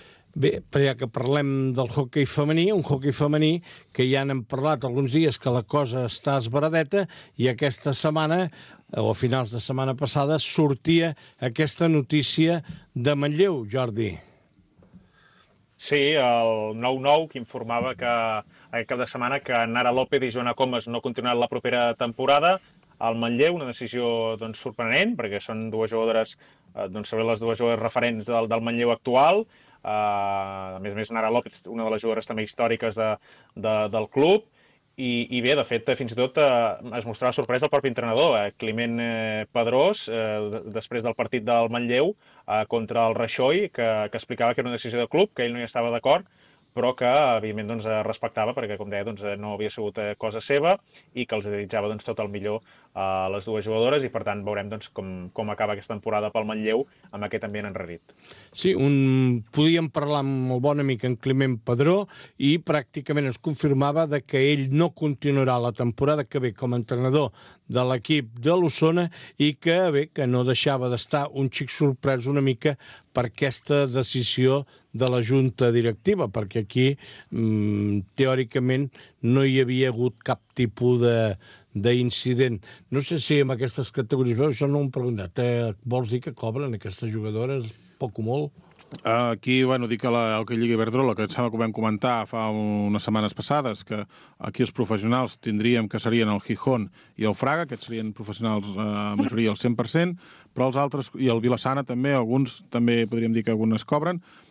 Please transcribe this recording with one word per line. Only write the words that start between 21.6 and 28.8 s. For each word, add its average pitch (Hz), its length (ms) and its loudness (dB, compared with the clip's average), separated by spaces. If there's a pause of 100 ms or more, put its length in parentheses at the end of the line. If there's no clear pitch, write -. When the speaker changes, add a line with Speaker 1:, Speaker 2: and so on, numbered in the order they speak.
Speaker 2:
temporada 139 600 2 (420)
al 117 160 0
Manlleu, 120 400 2
una 139 100 -8
decisió, 117 720 -4
doncs, 113 220 -10
sorprenent, 135 560 0
perquè 104 260 -4
són 110 300 -8
dues 110 180 -2
jugadores, 113 460 0 (380)
eh, 98 120 -6
doncs, 104 240 -10
sobre 113 160 -2
les 113 140 0
dues 113 180 -2
jugadores 117 240 2
referents 117 460 -2
del, 113 180 0
del 113 160 0
Manlleu 117 300 0